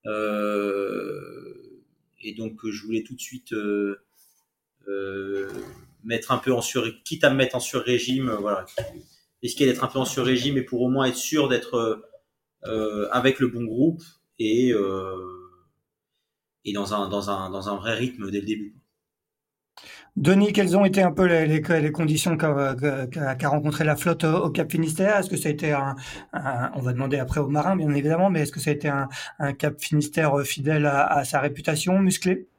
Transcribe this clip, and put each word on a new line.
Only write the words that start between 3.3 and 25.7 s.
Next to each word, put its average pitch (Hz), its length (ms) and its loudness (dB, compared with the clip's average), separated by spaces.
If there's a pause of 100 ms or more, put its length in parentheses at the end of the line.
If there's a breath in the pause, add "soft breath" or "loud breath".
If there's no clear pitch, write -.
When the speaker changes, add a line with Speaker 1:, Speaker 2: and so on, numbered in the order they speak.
Speaker 1:
euh... 101 520 -2 (840 soft breath)
Euh... 98 640 -6 (540)
mettre 113 280 -4
un 127 60 2
peu 131 160 0
en 117 80 2
sur-, 117 240 -2 (180)
quitte - 200 -2
à 139 80 8
me 131 60 2
mettre 131 180 2
en 123 40 0
sur-régime, 123 680 0
euh, 110 60 -2
voilà, 101 320 -2 (760 loud breath)
risquer 120 240 0
d'être 127 180 2
un 123 40 -2
peu - 100 -4
en 131 80 0
sur-régime, 131 540 0
et 127 40 -2
pour 123 180 -4
au 127 80 2
moins 131 180 2
être 127 80 -2
sûr 147 340 0
d'être, 120 240 -2
euh, 113 340 -2 (580)
euh, 107 460 -2
avec 127 280 2
le 127 80 2
bon 117 160 -4
groupe 123 400 0 (340)
et, 120 340 2
euh, 95 800 -4 (1160)
et 104 80 -6
dans 101 200 -4
un, 98 160 -2
dans 101 220 -2
un, 95 180 -4
dans 98 180 -8
un 101 100 -4
vrai 110 180 -4
rythme 107 340 -6
dès 98 120 -2
le 95 40 -8
début. 107 300 -6 (1400 loud breath)
Speaker 2:
Denis, 196 340 6
quelles 190 240 4
ont 202 80 6
été 196 200 4
un 180 80 4
peu 185 160 4
les, 165 180 6
les, 156 160 4
les 156 300 2
conditions 156 460 2
qu'a, 139 380 2
qu'a, 135 600 -2
qu'a 139 140 -2
rencontré 151 340 0
la 151 120 4
flotte 165 280 0
au, 170 220 2
au 160 40 0
Cap 156 220 -2
Finistère ? 175 480 2
Est-ce 190 100 -2
que 170 80 -4
ça - 100 -2
a 151 40 0
été 151 220 0